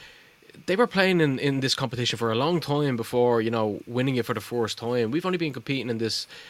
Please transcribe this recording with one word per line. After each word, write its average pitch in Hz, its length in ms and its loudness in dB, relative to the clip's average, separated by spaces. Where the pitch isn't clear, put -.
They 180 100 2
were 233 100 4
playing 185 340 4
in, 143 180 4
in 139 220 0
this 131 140 0
competition 120 440 -2
for 113 120 0
a 110 40 2
long 151 260 2
time 143 360 0
before, 120 440 2
you 113 100 0
know, 107 360 0
winning 127 300 0
it 117 100 0
for 120 80 -2
the 107 60 -2
first 117 380 -4
time. 117 320 0
We've 170 160 -2
only 180 120 0
been 160 140 -2
competing 131 380 -6
in 113 80 -2
this, 110 280 -2